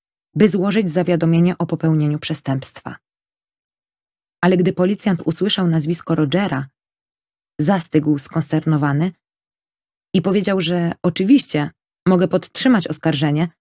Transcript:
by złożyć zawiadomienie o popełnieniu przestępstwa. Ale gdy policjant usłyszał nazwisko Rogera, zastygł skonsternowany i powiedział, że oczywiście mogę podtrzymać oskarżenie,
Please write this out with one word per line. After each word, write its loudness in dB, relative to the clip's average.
by 6
złożyć 0
zawiadomienie 2
o -2
popełnieniu 0
przestępstwa. -8
Ale 2
gdy 2
policjant -2
usłyszał -2
nazwisko -2
Rogera, -2
zastygł 0
skonsternowany -2
i 2
powiedział, 0
że -2
oczywiście 2
mogę 4
podtrzymać 0
oskarżenie, 0